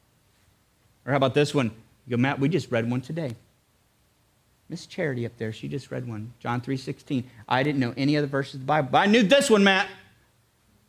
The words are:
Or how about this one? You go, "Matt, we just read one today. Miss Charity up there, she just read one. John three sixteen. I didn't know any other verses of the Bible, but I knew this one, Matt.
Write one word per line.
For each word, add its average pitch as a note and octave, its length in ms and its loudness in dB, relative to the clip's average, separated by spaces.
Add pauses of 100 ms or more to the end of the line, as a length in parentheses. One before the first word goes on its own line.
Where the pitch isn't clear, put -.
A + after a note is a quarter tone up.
(1040)
Or B2 60 -4
how C#3+ 60 2
about C3 160 2
this D3 220 2
one? A#2+ 160 2 (340)
You A#2+ 120 -4
go, A#2+ 40 2
"Matt, C3+ 180 0
we C#3 100 0
just E3 220 -2
read A#2 200 0
one B2+ 100 -2
today. D#3+ 340 -8 (1300)
Miss - 180 -14
Charity C3 380 -4
up A2 120 -12
there, A2 140 -6
she C#3 160 -12
just C#3 240 -10
read B2+ 160 -8
one. A2+ 320 -12
John A#2+ 220 -4
three C3+ 160 -6
sixteen. C3+ 520 -8 (180)
I B2+ 160 0
didn't C#3+ 160 0
know A#2+ 180 -2
any C#3+ 200 0
other D3 100 -2
verses C#3 280 -4
of C3+ 60 -12
the C3 40 -12
Bible, D3 260 0
but D3 80 4
I F#3 60 4
knew G#3+ 160 6
this C#4 280 4
one, G#3 140 6
Matt. G3 240 4 (1000)